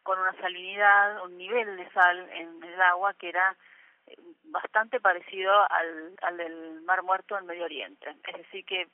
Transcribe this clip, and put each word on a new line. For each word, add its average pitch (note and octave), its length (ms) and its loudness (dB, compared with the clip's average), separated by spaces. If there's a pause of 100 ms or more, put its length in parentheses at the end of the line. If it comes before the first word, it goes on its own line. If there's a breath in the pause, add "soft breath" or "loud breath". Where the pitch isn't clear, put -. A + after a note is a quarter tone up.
con F#3+ 160 -2
una F#3 220 0
salinidad, G3+ 840 2
un F3+ 120 -18
nivel G3+ 380 -4
de F3+ 160 -12
sal F3+ 400 4
en E3+ 320 -14
el F3 180 -4
agua F#3 340 4
que F3+ 120 -12
era, F#3 300 0 (500 soft breath)
eh, - 80 -20 (300)
bastante A3+ 560 -2
parecido F#3+ 680 2
al, E3 520 -4
al F3 160 -4
del E3 460 -10
Mar F3+ 200 0
Muerto F#3 340 -2
en F#3 80 -8
Medio E3+ 200 -8
Oriente. - 500 -10 (100)
Es E3+ 120 -10
decir F#3 260 -16
que F#3 300 -6